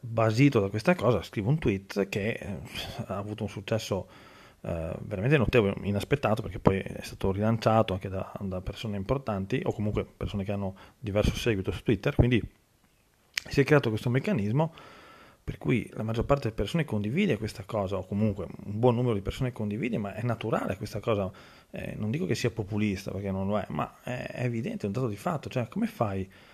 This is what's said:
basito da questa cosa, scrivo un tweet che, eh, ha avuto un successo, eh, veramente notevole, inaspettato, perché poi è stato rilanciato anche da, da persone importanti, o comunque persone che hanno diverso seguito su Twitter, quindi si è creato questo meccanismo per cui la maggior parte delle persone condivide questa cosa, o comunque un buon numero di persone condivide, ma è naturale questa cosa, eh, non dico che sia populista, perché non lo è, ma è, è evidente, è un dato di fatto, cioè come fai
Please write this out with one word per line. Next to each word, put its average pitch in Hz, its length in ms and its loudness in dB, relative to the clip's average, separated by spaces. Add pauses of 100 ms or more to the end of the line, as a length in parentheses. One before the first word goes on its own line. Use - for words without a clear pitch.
basito 113 580 4
da 98 80 4
questa 107 260 2
cosa, 107 300 4
scrivo 101 240 -4
un 151 100 4
tweet 98 520 0
che, 107 220 -2
eh, - 260 -8 (500)
ha 95 80 -6
avuto 104 280 -6
un 101 60 -4
successo, 104 600 -2 (500)
eh, 82 340 -4 (100)
veramente 107 340 2
notevole, 107 360 6 (100)
inaspettato, 107 580 0
perché 95 180 -8
poi 95 200 6
è - 220 -8
stato - 300 -2
rilanciato 110 640 4
anche 95 160 -4
da, 95 200 -6 (120)
da 92 180 -4
persone 101 380 -6
importanti, 107 640 -2
o - 80 0
comunque 104 320 0
persone - 400 -6
che 104 80 -4
hanno 98 240 -4 (240)
diverso 101 340 2
seguito 101 380 0
su - 100 -6
Twitter, 120 320 2
quindi 120 280 6 (1080)
si - 140 4
è - 20 6
creato 139 240 6
questo 107 220 0
meccanismo 139 640 2 (720)
per - 140 -8
cui - 360 0
la 117 100 -6
maggior 113 220 0
parte 139 180 2
delle 110 120 -2
persone 143 300 0
condivide 110 520 0
questa 104 280 -6
cosa, 98 320 -2
o - 80 -4
comunque 101 400 0 (200)
un 101 140 -4
buon 120 160 6
numero 120 200 2
di 98 60 -2
persone 123 300 -4
condivide, 110 460 -2
ma 101 160 -4
è 107 100 -8
naturale 113 540 -2
questa 107 220 -8
cosa, 101 320 0 (400)
eh, - 260 -8
non 107 140 -4
dico 165 140 -2
che 117 100 0
sia 117 160 0
populista, 104 600 -2
perché 98 200 -4
non 95 160 -2
lo 104 120 0
è, - 100 -4
ma - 340 -6
è, 127 280 -6
è - 120 -4
evidente, 120 400 -2
è - 20 -4
un 98 80 -2
dato 127 140 0
di 101 80 -4
fatto, 165 340 -4
cioè 120 180 -2
come 220 200 -2
fai 98 420 -2 (240)